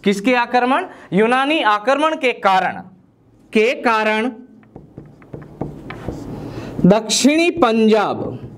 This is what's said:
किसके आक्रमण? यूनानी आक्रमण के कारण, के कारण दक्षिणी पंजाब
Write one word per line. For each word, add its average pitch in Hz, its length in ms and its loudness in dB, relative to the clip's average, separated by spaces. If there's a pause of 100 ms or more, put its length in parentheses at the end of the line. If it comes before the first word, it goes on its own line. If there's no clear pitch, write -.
किसके 254 320 2
आक्रमण? 247 480 0 (280)
यूनानी 262 500 2
आक्रमण 277 540 2
के 247 240 0
कारण, 180 400 0 (720)
के 220 280 2
कारण 220 500 0 (2500)
दक्षिणी 240 680 4
पंजाब 214 880 0 (180)